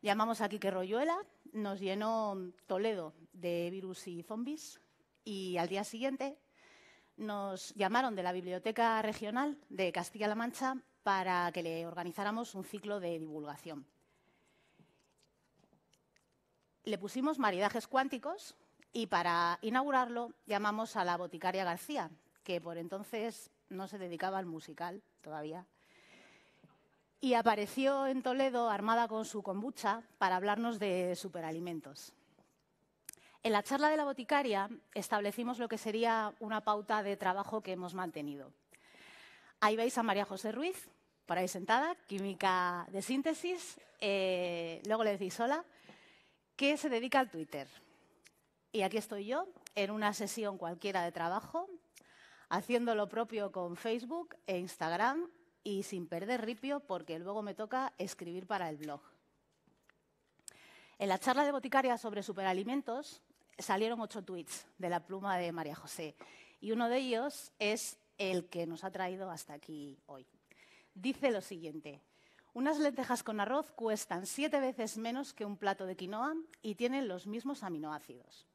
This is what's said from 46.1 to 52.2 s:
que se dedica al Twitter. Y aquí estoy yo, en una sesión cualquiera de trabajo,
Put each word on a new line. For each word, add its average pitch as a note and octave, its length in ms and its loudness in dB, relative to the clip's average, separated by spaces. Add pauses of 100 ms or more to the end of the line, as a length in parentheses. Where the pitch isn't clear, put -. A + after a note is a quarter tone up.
que C#4+ 220 4
se D4+ 120 0
dedica B3 300 4
al C4 120 2
Twitter. D3+ 360 -6 (1040)
Y G#3+ 120 2
aquí F#3+ 140 2
estoy G#3 280 -4
yo, D4 220 -2 (260)
en G3+ 160 2
una G#3 240 2
sesión G3+ 460 -2
cualquiera F3+ 440 0
de E3+ 80 0
trabajo, F#3+ 560 -2 (840)